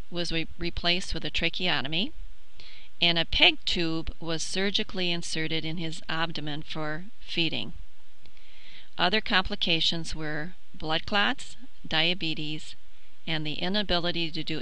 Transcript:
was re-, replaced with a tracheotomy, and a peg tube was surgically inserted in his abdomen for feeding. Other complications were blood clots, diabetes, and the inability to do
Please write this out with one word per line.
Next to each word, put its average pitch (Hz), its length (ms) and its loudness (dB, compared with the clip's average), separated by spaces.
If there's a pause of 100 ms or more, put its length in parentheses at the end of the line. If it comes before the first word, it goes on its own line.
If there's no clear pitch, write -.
(100)
was 170 220 0
re-, 165 160 2 (100)
replaced 175 560 0
with 156 100 -2
a 151 60 0
tracheotomy, 165 800 0 (920)
and 170 160 4
a 165 60 2
peg 311 400 4
tube 165 560 0
was 160 220 -2
surgically 190 680 0
inserted 160 540 0
in 160 140 -2
his 165 300 -2
abdomen 156 540 0
for 156 420 -2 (160)
feeding. 151 520 0 (1300)
Other 180 240 2
complications 175 920 2
were 156 380 -2 (220)
blood 160 320 0
clots, 214 500 0 (300)
diabetes, 156 920 0 (500)
and 156 200 0
the 151 80 0
inability 175 760 0
to 156 120 -2
do 151 200 0